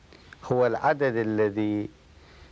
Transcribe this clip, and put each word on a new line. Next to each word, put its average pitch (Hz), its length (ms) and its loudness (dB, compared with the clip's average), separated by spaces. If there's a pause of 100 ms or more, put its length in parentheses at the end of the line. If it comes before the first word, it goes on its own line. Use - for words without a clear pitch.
(520)
هو 123 160 2
العدد 135 480 0
الذي 107 760 0 (640)